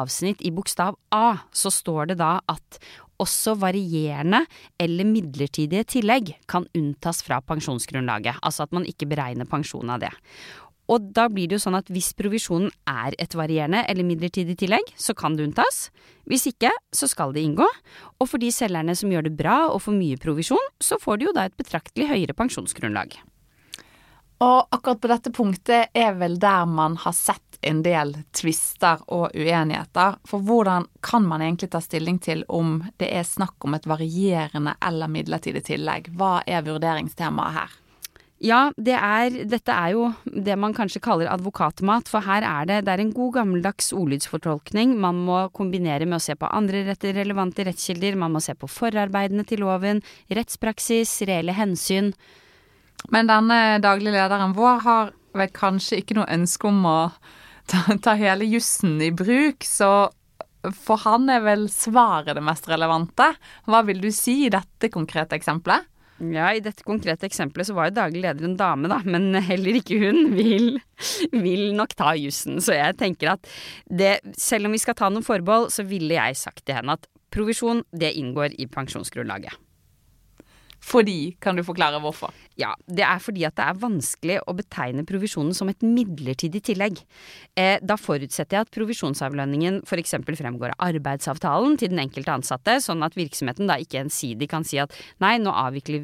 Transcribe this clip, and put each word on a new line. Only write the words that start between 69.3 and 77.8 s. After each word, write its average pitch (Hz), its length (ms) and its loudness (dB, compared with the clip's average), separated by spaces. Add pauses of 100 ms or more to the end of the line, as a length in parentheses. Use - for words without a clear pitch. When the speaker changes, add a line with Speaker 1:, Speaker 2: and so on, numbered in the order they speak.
Speaker 1:
heller 190 380 0
ikke - 240 -2
hun 247 320 4
vil, 220 400 4 (580)
vil 202 440 0
nok 214 200 -2
ta 151 220 2
jussen. 143 420 -4
Så 185 160 2
jeg 151 240 0
tenker 175 320 0
at - 160 -6 (400)
det, 190 300 2 (180)
selv 208 320 0
om 214 80 0
vi 220 60 -2
skal - 160 -2
ta 202 100 2
noen 214 160 -2
forbehold, 214 480 2
så 208 160 -4
ville 165 300 0
jeg 127 180 0
sagt - 300 -12
til 135 100 -2
henne 131 220 -2
at - 100 -20 (240)
provisjon, 226 480 0 (160)